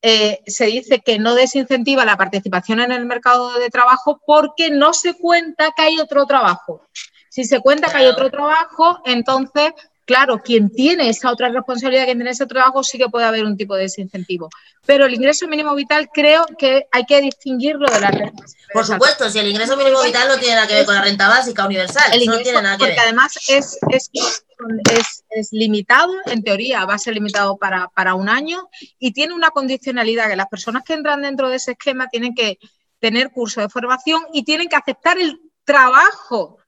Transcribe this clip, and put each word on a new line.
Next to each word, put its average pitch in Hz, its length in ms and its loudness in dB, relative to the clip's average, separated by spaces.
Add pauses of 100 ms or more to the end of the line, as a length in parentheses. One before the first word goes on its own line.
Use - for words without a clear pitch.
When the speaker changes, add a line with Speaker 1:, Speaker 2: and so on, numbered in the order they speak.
Speaker 1:
eh, 214 460 2
se 220 200 -2
dice 240 340 0
que 226 180 0
no 226 160 0
desincentiva 254 680 2
la 208 120 2
participación 190 640 -2
en 247 140 0
el 247 140 -4
mercado 247 520 0
de 247 120 -2
trabajo 254 540 2
porque 302 460 2
no 294 220 4
se 349 220 -2
cuenta 339 640 0
que 320 60 0
hay 320 160 2
otro 285 280 0
trabajo. 185 600 -2 (420)
Si 254 160 -6
se 240 160 2
cuenta 302 300 2
que 302 60 -4
hay 269 80 4
Speaker 2:
Claro. 254 120 6
Speaker 1:
otro 269 140 0
trabajo, 320 760 0
entonces, 262 680 0 (340)
claro, 254 360 2
quien 220 280 2
tiene 277 380 2
esa 226 240 -2
otra 247 160 -2
responsabilidad, 254 560 -2
quien 247 140 -2
tiene 240 120 -6
ese 254 160 -4
trabajo, 262 380 2
sí - 120 -6
que 240 120 0
puede 233 180 0
haber 220 180 0
un 208 120 -4
tipo 202 180 -6
de 190 80 -2
desincentivo. 185 680 -8 (380)
Pero 277 200 6
el 254 60 0
ingreso 269 360 0
mínimo 302 260 -4
vital 294 400 -2
creo 302 320 4 (100)
que 269 360 0
hay 247 120 0
que 285 160 4
distinguirlo 277 680 -2
de 214 100 2
la 202 100 2
renta 202 300 -6
básica. - 220 -20 (100)
Speaker 2:
Por 220 140 0
supuesto, 254 420 0
si 208 120 -4
el 208 80 -2
ingreso 226 280 -2
mínimo 269 260 2
vital 240 260 0
no 262 100 2
tiene 240 160 0
nada 220 140 2
que 208 60 0
ver 208 120 4
con 202 80 2
la 196 80 2
renta 202 260 2
básica 233 380 2
universal, 196 460 0
Speaker 1:
El 240 100 4
Speaker 2:
eso 226 80 2
no 233 60 0
Speaker 1:
ingreso, 233 80 -2
Speaker 2:
tiene 240 180 0
nada 196 140 -2
que - 20 -10
Speaker 1:
porque 170 160 2
Speaker 2:
ver. - 60 0
Speaker 1:
además 240 380 0 (100)
es, 277 300 0 (120)
es, 262 200 -2 (800)
es, 226 380 -2
es 220 240 -8
limitado, 220 600 2 (120)
en 240 180 -6
teoría 208 440 -2
va 196 80 -2
a 208 40 -6
ser 226 160 -8
limitado 202 440 -2
para, 185 300 -4
para 185 260 -2
un 196 160 -4
año 320 400 -4 (280)
y 247 140 -4
tiene 311 220 -4
una 330 160 0
condicionalidad 247 800 -4
que 196 80 -4
las 190 120 -4
personas 226 360 -8
que 320 100 -4
entran 294 260 -4
dentro 269 300 -4
de 254 60 -4
ese 254 160 -8
esquema 254 360 -6
tienen 240 260 -6
que 220 240 -4 (400)
tener 240 320 -2
curso 233 300 -6
de 208 80 -4
formación 254 540 -4 (100)
y 285 120 -4
tienen 311 240 -2
que 330 80 0
aceptar 330 420 -2
el 320 200 -4 (260)
trabajo 262 1040 2